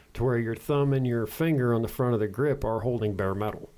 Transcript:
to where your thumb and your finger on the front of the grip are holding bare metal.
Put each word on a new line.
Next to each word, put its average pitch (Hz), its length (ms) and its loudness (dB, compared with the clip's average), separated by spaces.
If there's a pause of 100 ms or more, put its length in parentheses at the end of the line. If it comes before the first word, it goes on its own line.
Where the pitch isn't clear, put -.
(140)
to 113 100 -4
where 123 140 2
your 113 180 -2
thumb 143 380 2
and 135 120 2
your 117 200 0
finger 135 480 2
on 113 80 2
the 113 80 0
front 123 240 0
of 107 80 2
the 107 60 0
grip 135 360 -2
are 113 180 0
holding 110 340 0
bare 98 200 0
metal. 104 420 -6